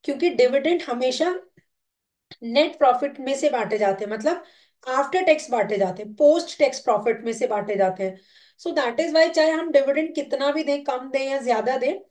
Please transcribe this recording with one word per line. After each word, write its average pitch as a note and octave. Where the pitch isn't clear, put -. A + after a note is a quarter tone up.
क्योंकि D4+
dividend C4+
हमेशा B3+
net C#4
profit C#4
में C4+
से D4
बांटे A3
जाते G3+
हैं, G#3+
मतलब C#4+
after C4+
tax D#4
बांटे G#3
जाते F#3+
हैं, G#3+
post -
tax C4
profit A3
में A3+
से A3
बांटे G#3
जाते F#3+
हैं। F#3+
So E4+
that A#3+
is E4
why D#4+
चाहे D#4+
हम E4
dividend C#4+
कितना C#4
भी D#4
दें, C#4+
कम C4+
दें C4+
या C4+
ज्यादा A#3+
दें C4+